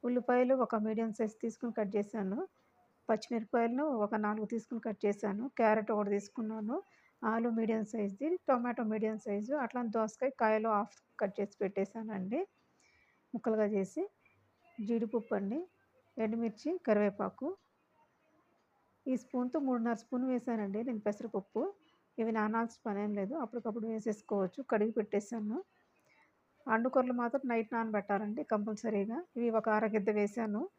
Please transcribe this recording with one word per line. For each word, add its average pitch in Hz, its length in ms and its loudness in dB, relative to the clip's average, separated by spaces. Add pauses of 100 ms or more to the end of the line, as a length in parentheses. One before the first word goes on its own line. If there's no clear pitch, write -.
ఉల్లిపాయలు 247 520 4 (100)
ఒక 233 200 -2
మీడియం 220 280 0
సైజ్ 214 280 -2
తీసుకుని 226 380 -4
కట్ 202 160 0
చేశాను. 208 420 -2 (720)
పచ్చిమిరపకాయలను 233 760 0 (160)
ఒక 208 120 0 (100)
నాలుగు 214 280 -2
తీసుకుని 226 320 -4
కట్ 214 200 -4
చేశాను. 208 380 0 (140)
క్యారెట్ 214 380 4
ఒకటి 202 200 0
తీసుకున్నాను, 220 640 -4 (440)
ఆలు 233 360 2
మీడియం 220 280 2
సైజ్ది, 214 440 -2 (160)
టొమాటో 240 480 2
మీడియం 220 320 0
సైజు, 208 280 -2 (120)
అట్లా 247 180 -4 (140)
దోసకాయ 220 420 0
కాయలు 220 380 4
హాఫ్ 202 200 -2 (220)
కట్ 202 180 0
చేసి 202 200 -4
పెట్టేశానండి 202 840 -2 (920)
ముక్కలుగా 214 420 0
చేసి. 196 280 -2 (760)
జీడిపప్పు 220 580 0
అండి, 202 260 -2 (560)
ఎండుమిర్చి, 226 540 -2 (140)
కరివేపాకు. 208 640 2 (1600)
ఈ 254 160 2
స్పూన్తో 254 380 -2
మూడున్నర 240 420 2
స్పూన్ 254 240 -2
వేసానండి 226 580 0
నేను 233 220 -2
పెసరపప్పు. 208 560 -2 (560)
ఇవి 226 140 0
నానాల్సిన 220 520 0
పని 202 180 -2
ఏం 208 160 0
లేదు, 202 240 -2
అప్పటికప్పుడు 226 460 -4
వేసేసుకోవచ్చు. 208 720 -2 (100)
కడిగి 220 260 2
పెట్టేశాను. 214 640 -2 (1120)
అండుకూరలు 247 520 2
మాత్రం 240 320 0
నైట్ 226 240 2
నానబెట్టాలండి 214 760 0
కంపల్సరీగా. 214 680 0 (180)
ఇవి 240 140 0 (100)
ఒక 220 100 -2
అరగిద్ద 214 400 2 (100)
వేసాను. 208 420 0 (180)